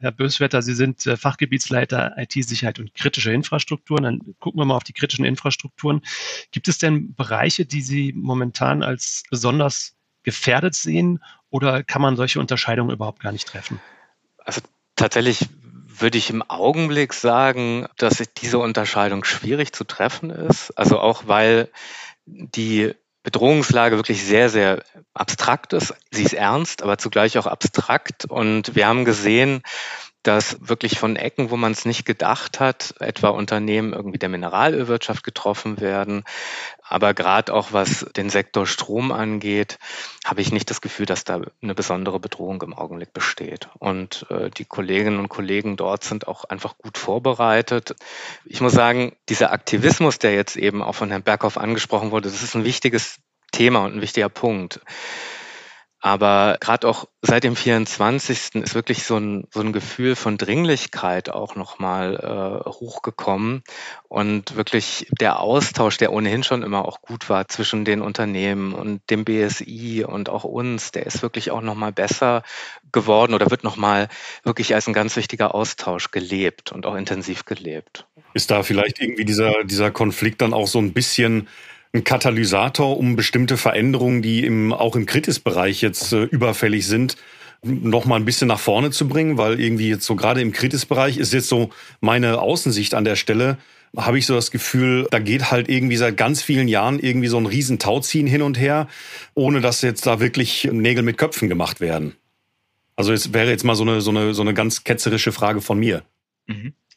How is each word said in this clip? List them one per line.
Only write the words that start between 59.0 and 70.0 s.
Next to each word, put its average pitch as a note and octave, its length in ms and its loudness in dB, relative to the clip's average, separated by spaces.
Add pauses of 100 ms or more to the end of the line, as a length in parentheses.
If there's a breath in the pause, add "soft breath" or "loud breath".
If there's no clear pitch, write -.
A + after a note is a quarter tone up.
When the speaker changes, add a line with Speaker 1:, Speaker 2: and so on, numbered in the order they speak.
Speaker 2:
so A2+ 140 0
ein, G#2 340 -2
so A2 80 -6
ein G#2+ 120 -2
Gefühl B2 440 -2
von G#2 240 -2
Dringlichkeit A#2 920 0
auch - 260 -8
noch F#2+ 220 -12
mal, F#2 380 -2 (500)
äh, - 20 -8
hochgekommen. A2+ 920 -4 (460 loud breath)
Und G#2 480 -2
wirklich - 560 -2
der - 280 2
Austausch, A2+ 600 2
der A#2 120 4
ohnehin G#2+ 300 0
schon B2 220 -2
immer G2+ 240 -2
auch - 160 -12
gut - 260 -10
war F#2+ 200 0
zwischen G#2+ 360 -2
den G#2+ 160 2
Unternehmen G2 720 -2
und G#2 380 -8
dem G#2+ 140 0
B A2 180 2
S - 180 -2
I A2+ 420 -6